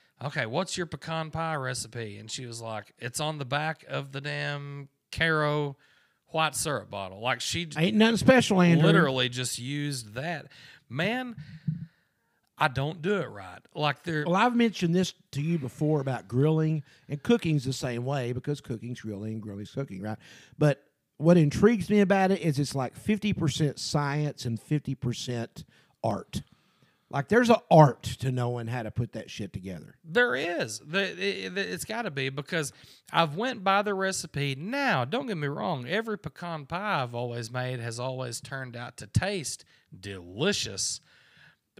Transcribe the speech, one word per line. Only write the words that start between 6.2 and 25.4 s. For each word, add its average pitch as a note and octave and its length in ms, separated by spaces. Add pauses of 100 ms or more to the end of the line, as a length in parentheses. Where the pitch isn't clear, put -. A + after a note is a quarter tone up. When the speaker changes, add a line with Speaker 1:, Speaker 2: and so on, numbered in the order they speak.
Speaker 1:
white D#3 260
syrup A2+ 340
bottle." G2 320
Like, A#2+ 200
she E3+ 240
j- D3 140
Speaker 2:
Ain't G#3 180
nothing A3 200
special, A#3+ 420
Andrew. E3+ 280
Speaker 1:
literally C3+ 420
just B2 300
used C3 560
that. D3 320 (420)
Man, A3+ 460 (1200)
I D3+ 120
don't D3 340
do G3+ 140
it C#3+ 120
right. F#2+ 300 (160)
Like, D3+ 260
they're D#3 240
Speaker 2:
Well, E3+ 100
I've A#3 200
mentioned F3+ 400
this F#3 180 (200)
to C#3 80
you E3 180
before D3 420
about B2 260
grilling, D#3 540 (260)
and C#3+ 140
cooking's D#3+ 440
the C3+ 80
same B2 300
way B2+ 280
because C3+ 300
cooking's A#2 400
grilling, A2 400
grilling's G2+ 300
cooking, G2+ 300
right? G#2+ 160 (400)
But D3 260 (340)
what E3+ 200
intrigues F3+ 520
me G#3 100
about F#3+ 320
it G3 100
is D3+ 160
it's, C#3+ 160
like, C3 220
fifty G#3 360
percent D3+ 460
science D3 680
and A2+ 140
fifty C#3 360
percent A#2+ 720 (380)